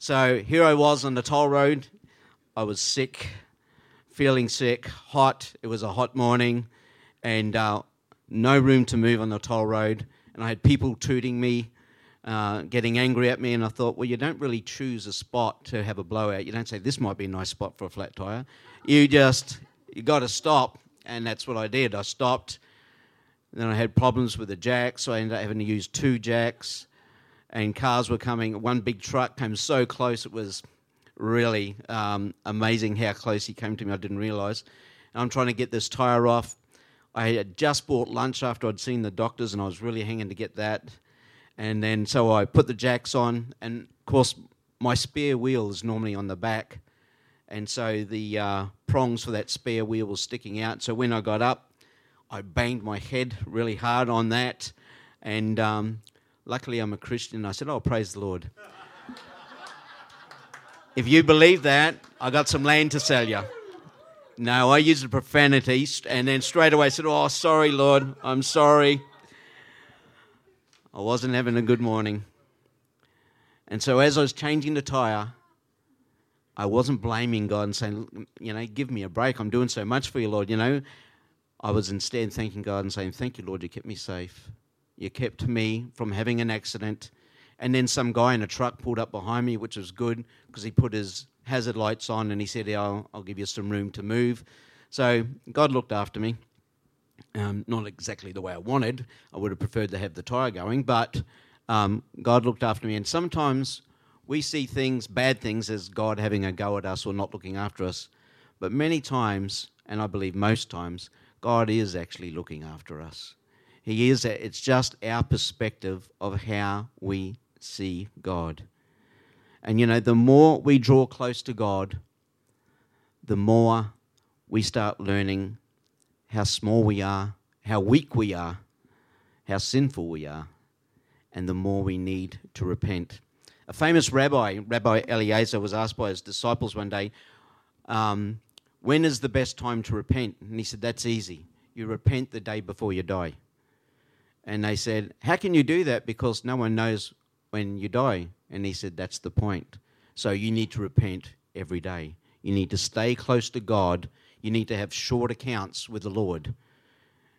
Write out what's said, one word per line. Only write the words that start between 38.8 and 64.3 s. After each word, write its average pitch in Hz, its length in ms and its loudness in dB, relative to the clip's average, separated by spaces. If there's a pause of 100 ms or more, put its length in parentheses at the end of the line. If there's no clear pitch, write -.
seen 123 220 -2
the 107 100 -4
doctors, 113 400 -4
and 101 100 -4
I 98 40 -2
was 92 140 -8
really 113 220 -6
hanging 107 280 -6
to 101 40 -10
get 107 220 -8
that. 107 340 -4 (640)
And 107 240 -4
then, 107 260 0
so 113 260 4
I 107 120 4
put - 220 4
the 127 80 -6
jacks 120 400 -2
on, 120 460 0
and 117 220 -8
of - 240 -20
course, 131 280 4 (460)
my 123 140 2
spare 143 440 0
wheel 120 320 0
is 98 140 -10
normally 110 320 -4
on 101 100 -6
the 95 80 -6
back. 110 460 -6 (640)
And 104 220 -10
so 110 340 -2
the, 107 340 -6
uh, 101 300 -2 (220)
prongs 123 340 0
for - 80 -8
that 104 180 -4
spare 113 360 -4
wheel 110 220 -2
were 101 100 -6
sticking 107 440 -8
out. 113 220 -6
So 120 100 -4
when 120 200 0
I 113 80 0
got 107 200 -2
up, - 300 0 (640)
I 101 100 -12
banged 120 400 -2
my 104 160 -6
head 123 380 -6 (100)
really 113 300 -4
hard 120 320 0
on 113 220 2
that. 123 420 -2 (500)
And, 110 380 -2
um, 107 420 -2 (420)
luckily 120 360 -6
I'm 107 120 -4
a 101 40 -8
Christian. 113 480 -8
I 101 80 -6
said, 135 160 -10
"Oh, 143 100 -4
praise 107 360 -2
the 101 60 -12
Lord." 92 360 -8
<laughs> - 40 -20 (2250)
If 123 120 0
you 160 140 10
believe 156 400 10
that, 147 340 6 (240)
I 127 100 -2
got 139 180 2
some 143 140 0
land 151 300 6
to 147 80 0
sell 123 280 2
you. 101 140 -2 (960)